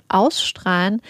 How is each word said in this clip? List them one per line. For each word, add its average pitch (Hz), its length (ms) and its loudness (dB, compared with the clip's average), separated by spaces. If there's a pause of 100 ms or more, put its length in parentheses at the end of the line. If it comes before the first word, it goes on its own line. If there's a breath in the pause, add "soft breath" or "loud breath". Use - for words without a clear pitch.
ausstrahlen. 190 1040 0